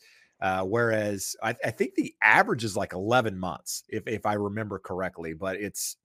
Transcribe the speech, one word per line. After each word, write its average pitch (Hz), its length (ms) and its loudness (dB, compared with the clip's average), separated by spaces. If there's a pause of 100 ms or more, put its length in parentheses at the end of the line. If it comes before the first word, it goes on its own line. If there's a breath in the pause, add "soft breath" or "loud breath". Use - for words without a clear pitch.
(420 soft breath)
Uh, 95 200 0
whereas 107 840 0
I, 110 60 -2 (160)
I 139 40 -2
think - 260 -2
the - 280 0
average 135 400 6
is, 101 140 -4
like, 95 160 -2
eleven 107 440 2
months, 92 520 -8
if, 104 180 -6
if 110 180 -4
I 107 100 2
remember 101 440 -4
correctly, 90 540 -6
but 95 240 -6
it's - 480 -8